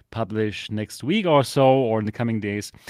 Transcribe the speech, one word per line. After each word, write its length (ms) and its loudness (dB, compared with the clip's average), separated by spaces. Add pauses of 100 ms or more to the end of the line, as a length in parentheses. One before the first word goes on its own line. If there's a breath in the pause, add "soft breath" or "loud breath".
(120)
publish 580 -4
next 320 -8
week 240 -2
or 160 4
so, 240 2
or 320 4
in 60 -2
the 80 -4
coming 260 -2
days. 320 -6 (200 loud breath)